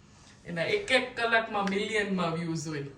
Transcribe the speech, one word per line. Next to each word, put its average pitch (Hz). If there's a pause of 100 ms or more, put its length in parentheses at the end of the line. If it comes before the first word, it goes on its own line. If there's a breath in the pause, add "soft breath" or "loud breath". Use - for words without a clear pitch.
(480 loud breath)
એના 170
એક -
એક 254
કલાકમાં 220
મિલિયનમાં 196
વ્યૂઝ 165
હોય. 147 (140)